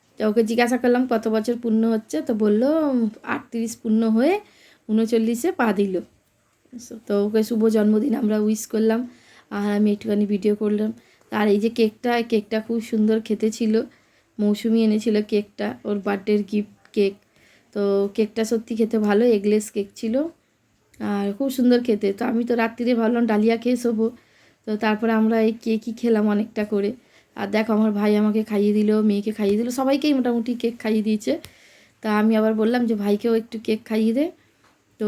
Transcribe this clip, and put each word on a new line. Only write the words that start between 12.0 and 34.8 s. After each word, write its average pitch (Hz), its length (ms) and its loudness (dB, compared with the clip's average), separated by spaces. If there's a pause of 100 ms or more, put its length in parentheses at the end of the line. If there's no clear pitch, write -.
কেকটা 226 400 -2
খুব 233 200 -4
সুন্দর 220 400 0
খেতে 214 300 -2
ছিল, 214 220 -2 (640)
মৌসুমি 214 440 0
এনেছিল 214 380 2
কেকটা, 208 460 -4 (160)
ওর 208 160 -4
বার্থডের 202 440 0
গিফট 208 320 -4 (180)
কেক। 196 200 0 (640)
তো 208 60 -2 (320)
কেকটা 220 320 -2
সত্যি 226 300 -4
খেতে 226 240 0
ভালো, 208 260 2
এগলেস 214 460 2
কেক 202 240 -6
ছিল, 226 200 -4 (840)
আর 202 340 -4
খুব 269 160 -4
সুন্দর 247 340 2
খেতে। 208 300 0
তো 208 120 -8
আমি 226 200 -2
তো 240 100 -2
রাত্রিরে 233 400 -2
ভাবলাম 233 300 0
ডালিয়া 220 320 2
খেয়ে 240 200 -2
শোবো, 233 300 -2 (600)
তো 220 100 -6
তারপরে 220 340 0
আমরা 220 300 2
এই 220 120 2
কেকই 226 400 -4
খেলাম 220 340 0
অনেকটা 208 380 -2
করে। 202 240 -2 (460)
আর 202 120 -8
দেখো 214 260 0
আমার 214 180 2
ভাই 208 260 2
আমাকে 214 260 2
খাইয়ে 208 300 0
দিল, 208 160 2 (120)
মেয়েকে 202 300 0
খাইয়ে 208 260 0
দিল, 233 120 -2
সবাইকেই 277 440 0
মোটামুটি 247 420 0
কেক 233 240 -4
খাইয়ে 220 220 0
দিয়েছে। 214 320 -2 (680)
তা 220 140 -4
আমি 220 180 4
আবার 220 180 2
বললাম 226 320 0
যে, 220 100 0
"ভাইকেও 208 400 0
একটু 226 240 -4
কেক 220 260 -4
খাইয়ে 220 280 0
দে।" 285 120 0 (760)